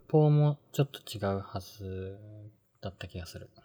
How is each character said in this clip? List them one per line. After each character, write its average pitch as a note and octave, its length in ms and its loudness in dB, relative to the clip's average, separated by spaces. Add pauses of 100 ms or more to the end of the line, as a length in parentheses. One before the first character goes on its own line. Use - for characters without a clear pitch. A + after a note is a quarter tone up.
(100)
法 D3+ 200 6
も D3 280 4 (140)
ち - 80 2
ょ - 20 6
っ C#3 60 -2
と - 120 -16
違 - 180 -12 (140)
う G2 60 0
は F#2+ 220 -8
ず F#2+ 580 -10 (640)
だ G2 80 -8
っ - 60 -14
た - 120 -14
気 - 100 -12
が E2+ 80 -10
す - 120 -14
る。 - 100 -18 (160)